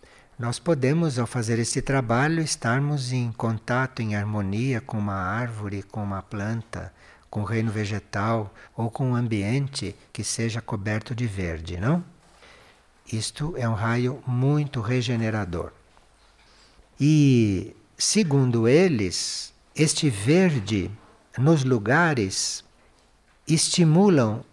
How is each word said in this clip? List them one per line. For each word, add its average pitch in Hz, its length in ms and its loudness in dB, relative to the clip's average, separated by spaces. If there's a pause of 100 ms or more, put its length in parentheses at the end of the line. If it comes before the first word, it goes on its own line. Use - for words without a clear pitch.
(380)
Nós 123 220 -4
podemos, 151 580 2
ao 120 80 0
fazer 117 340 -2
esse 120 220 -2
trabalho, 139 600 0
estarmos 135 720 -2
em 120 200 -2
contato, 123 680 -2
em 107 140 -2
harmonia 107 680 -2
com - 160 -8
uma 101 180 -2
árvore, 101 680 -6
com 107 200 -10
uma 98 180 -6
planta, 104 720 -8 (400)
com 107 80 -4
o 101 40 -4
reino 113 260 -2
vegetal 107 840 -4 (240)
ou 117 140 -2
com 135 180 -2
um 120 60 0
ambiente 113 800 -2 (180)
que 110 100 -8
seja 110 380 -4
coberto 107 540 -6
de 120 100 -2
verde, 87 520 -6
não? 147 280 0 (1080)
Isto - 460 -6
é 120 100 -2
um 113 60 0
raio 117 540 -2
muito 135 540 0
regenerador. 113 880 -2 (1300)
E, 120 760 4 (220)
segundo 135 720 2
eles, 127 840 2 (240)
este 156 360 2
verde 110 800 2 (440)
nos 143 280 4
lugares 127 1000 0 (840)
estimulam 156 1040 4